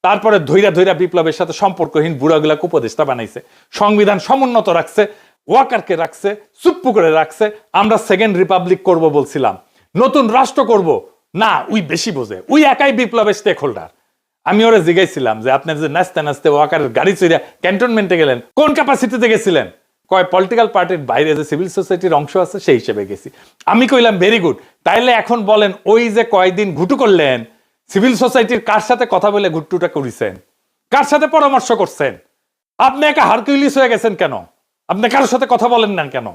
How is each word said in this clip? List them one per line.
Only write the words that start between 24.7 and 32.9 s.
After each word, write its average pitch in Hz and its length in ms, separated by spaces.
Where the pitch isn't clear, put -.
তাইলে 226 280
এখন 226 340
বলেন, 208 260
ওই 226 240
যে 220 220
কয়দিন 185 440
ঘুটু 180 200
করলেন, 151 500
সিভিল 226 280
সোসাইটির 233 460
কার 214 180
সাথে 240 300
কথা 202 220
বলে 202 180
ঘুট্টুটা 165 380
করিছেন, 117 480
কার 269 140
সাথে 294 240
পরামর্শ 277 440
করছেন? 151 460
আপনি 269 280